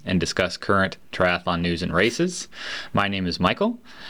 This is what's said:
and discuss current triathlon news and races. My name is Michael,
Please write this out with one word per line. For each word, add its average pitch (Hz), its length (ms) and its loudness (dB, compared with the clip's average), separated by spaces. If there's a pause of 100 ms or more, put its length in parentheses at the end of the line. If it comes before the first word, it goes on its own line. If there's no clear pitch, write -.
and 95 160 2
discuss 87 360 0
current 95 400 0 (140)
triathlon 87 500 2
news 87 220 0
and 87 100 -2
races. 120 540 0 (460)
My 101 160 2
name 95 180 -2
is 90 140 -2
Michael, 202 400 2 (300)